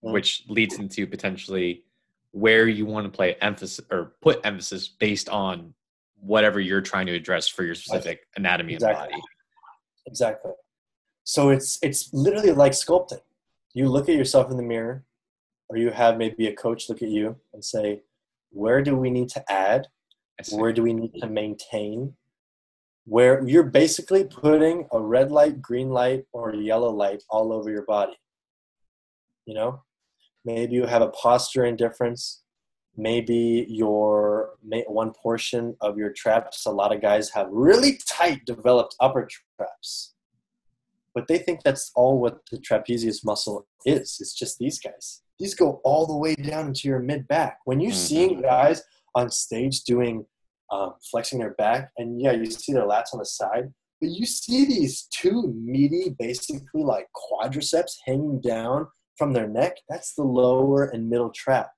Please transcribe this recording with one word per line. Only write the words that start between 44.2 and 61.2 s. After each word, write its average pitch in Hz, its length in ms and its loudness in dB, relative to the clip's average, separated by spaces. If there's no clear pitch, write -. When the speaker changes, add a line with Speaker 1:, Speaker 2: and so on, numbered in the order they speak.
Speaker 1:
just - 260 -10
these 135 200 -4
guys. - 420 -16
These 190 160 -6
go - 280 0
all 151 220 4
the 156 100 -6
way 151 200 0
down 151 320 -6
into 139 200 -6
your 131 120 0
mid 139 280 -6
back. 147 380 0
When 131 140 0
you're 208 120 0
Speaker 2:
Mm-hmm. 196 60 -2
Speaker 1:
seeing 170 440 2
guys 131 420 4
on 123 160 0
stage 131 520 -4
doing, 120 420 0
um, 98 220 -4
flexing 117 300 -4
their 110 160 -6
back, 117 420 0
and 120 240 -8
yeah, 135 100 4
you 113 140 0
see 113 260 -8
their 123 160 2
lats 107 260 0
on 120 60 -10
the 101 60 -8
side, 117 480 -6
but 165 120 -4
you 196 140 -4
see 262 400 0
these 185 460 -2
two 202 460 0
meaty, 143 600 0
basically, 123 680 -6
like, 117 320 -2
quadriceps 135 800 -4
hanging 139 340 -2
down 120 480 -2
from 143 160 0
their 113 160 0
neck, 139 280 -2
that's 165 240 -10
the 302 100 -4
lower 131 600 4
and 113 240 -6
middle 120 220 0